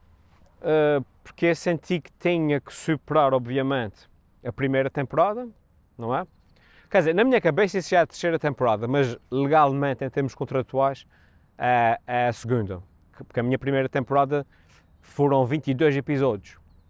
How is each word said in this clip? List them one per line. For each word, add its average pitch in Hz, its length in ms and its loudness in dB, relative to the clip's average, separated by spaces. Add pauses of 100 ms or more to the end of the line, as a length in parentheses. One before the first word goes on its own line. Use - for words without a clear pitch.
(600)
ah, 147 420 2 (200)
porque - 240 -4
eu 165 80 2
senti 175 440 -4
que - 140 -16
tinha 160 480 -2
que - 120 -20
superar, 147 600 0
obviamente, 127 760 -4 (340)
a 120 80 -6
primeira 135 380 0
temporada, 190 580 -2 (500)
não 120 180 -4
é? 185 100 -4 (640)
Quer - 100 2
dizer, 160 140 2
na 208 120 4
minha 254 160 2
cabeça 175 360 0
isso 175 120 -6
já 180 100 4
é - 20 6
a 156 60 2
terceira 165 320 -2
temporada, 117 480 0
mas 131 280 0 (140)
legalmente, 139 760 2
em 127 40 -6
termos 139 240 -4
contratuais, 131 720 -4 (520)
é, 120 500 2
é 123 220 0
a 117 40 -4
segunda. 101 480 -4 (300)
Porque - 300 -8
a - 20 -2
minha 127 160 0
primeira 135 300 -2
temporada 139 580 0 (540)
foram 139 440 2
vinte 139 240 -4
e 135 40 0
dois 143 220 2
episódios, 135 640 -4 (320)